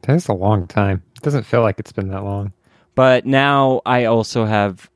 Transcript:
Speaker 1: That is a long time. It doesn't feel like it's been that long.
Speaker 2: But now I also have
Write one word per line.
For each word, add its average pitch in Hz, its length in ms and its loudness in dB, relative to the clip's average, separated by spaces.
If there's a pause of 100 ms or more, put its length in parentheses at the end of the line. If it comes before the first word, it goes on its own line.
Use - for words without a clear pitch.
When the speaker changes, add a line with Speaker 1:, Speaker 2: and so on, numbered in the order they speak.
Speaker 1:
That 139 140 2
is 175 120 -4
a - 60 0
long 95 320 0
time. 98 360 -2 (140)
It - 60 -20
doesn't 143 220 -2
feel 120 180 0
like 104 160 0
it's - 140 -14
been 98 160 -6
that 98 160 -8
long. 101 280 -6 (420)
Speaker 2:
But 131 320 2
now 135 600 2
I 123 200 0
also 113 400 0
have 104 500 -2